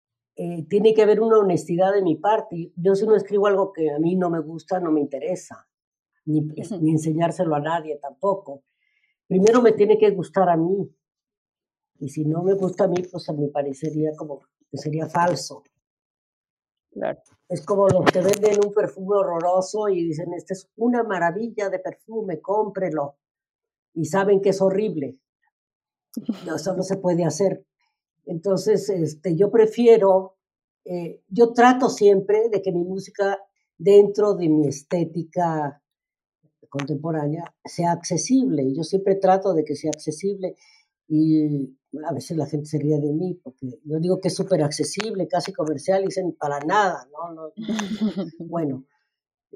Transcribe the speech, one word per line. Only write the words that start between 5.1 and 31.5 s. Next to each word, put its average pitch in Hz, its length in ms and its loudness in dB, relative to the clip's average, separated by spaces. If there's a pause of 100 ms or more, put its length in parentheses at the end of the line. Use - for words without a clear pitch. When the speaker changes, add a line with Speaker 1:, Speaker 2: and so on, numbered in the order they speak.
Speaker 1:
ni 151 300 0
es-, 147 160 -10
Speaker 2:
Ujú. 175 120 -6
Speaker 1:
ni 156 80 4
enseñárselo 160 640 0
a 147 40 0
nadie 156 380 -4
tampoco. 139 680 -6 (640)
Primero 214 360 4
me 220 80 8
tiene 208 260 4
que 214 140 4
gustar 180 380 0
a 165 80 4
mí. 175 300 0 (1120)
Y 139 100 -10
si 151 160 -6
no 160 180 -2
me 190 100 4
gusta 190 300 0
a 190 40 4
mí, 175 140 -2 (100)
pues, - 180 -10
a 160 40 -4
mí 147 140 -2
parecería 147 680 -4
como 151 260 -14 (280)
que 147 80 -10
sería 151 300 -6
falso. 170 560 -2 (1300)
Speaker 2:
Claro. - 280 -8 (300)
Speaker 1:
Es 175 160 -8
como 196 220 2
los 185 240 4
que 185 100 0
venden 202 420 2
un 202 100 -4
perfume 190 420 -2
horroroso 185 720 0
y 175 140 0
dicen: 170 300 -6
"Este 175 200 -8
es - 220 -16
una 240 280 0
maravilla 202 680 -4
de 185 100 -4
perfume, 185 640 -8
cómprelo". 185 760 -4 (800)
Y 165 100 -4
saben 196 360 2
que 196 80 0
es - 120 0
horrible. 190 580 -2 (1300)
No, 160 100 -6
eso 185 200 -4
no 185 80 -4
se 190 140 -6
puede 175 280 0
hacer. 156 400 -2 (600)
Entonces, 190 640 0
este, 170 460 -2
yo 202 160 2
prefiero, 214 840 4 (480)
eh, 175 420 -10
yo 233 260 4